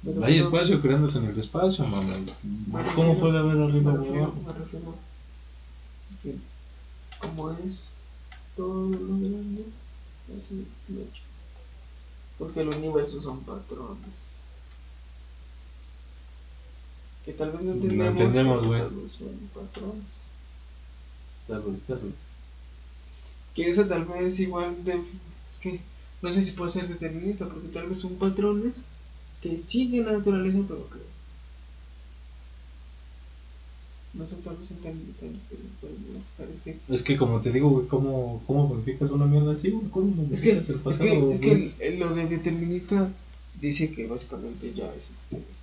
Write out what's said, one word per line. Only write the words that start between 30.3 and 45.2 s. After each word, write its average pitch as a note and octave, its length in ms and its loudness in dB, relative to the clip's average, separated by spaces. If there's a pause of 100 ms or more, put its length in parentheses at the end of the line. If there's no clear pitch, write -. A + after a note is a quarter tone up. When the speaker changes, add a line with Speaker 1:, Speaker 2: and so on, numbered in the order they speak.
Speaker 1:
pero - 240 -8
que - 80 -14 (3250)
no D#3+ 140 -10
sé, F#3 80 -10
tal E3+ 220 -10
vez - 100 -14
son E3+ 100 -12
tan, E3 160 -10
tan, - 380 -12 (500)
tan, - 400 -12 (160)
tan, C#3 140 -10
es - 80 -12
que D#3+ 180 -10 (100)
Speaker 2:
Es B2 160 2
que C#3 140 4
como A#2 240 4
te B2 100 2
digo, C#3 180 6
güey, C3 180 6
¿cómo, C3 580 0
cómo C#3+ 220 6
modificas B2+ 420 0
una C#3+ 160 4
mierda D3 280 8
así, F#3 180 2
güey? A3 180 0
¿Cómo F#3+ 180 4 (240)
Speaker 1:
Es - 80 0
que, A3+ 140 8
Speaker 2:
modificas E3 160 2
el C#3 60 0
Speaker 1:
es - 60 -4
Speaker 2:
pasado, - 280 4
Speaker 1:
que, C#3 240 8
es B2+ 60 2
que C3+ 160 6
Speaker 2:
güey? - 240 4
Speaker 1:
el, D3+ 140 0
el, F3+ 60 -2
lo E3+ 140 2
de E3 140 2
determinista F3 840 2 (500)
dice D3 320 2
que A2+ 140 -6
básicamente A#2 680 -8
ya A2 180 -4
es - 160 -12
este - 340 -10 (200)